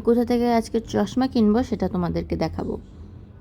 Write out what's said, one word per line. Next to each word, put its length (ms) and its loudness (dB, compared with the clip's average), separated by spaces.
কোথা 220 4
থেকে 160 2
আজকে 200 0
চশমা 420 0
কিনবো 240 4
সেটা 260 -2
তোমাদেরকে 400 -2
দেখাবো। 300 -4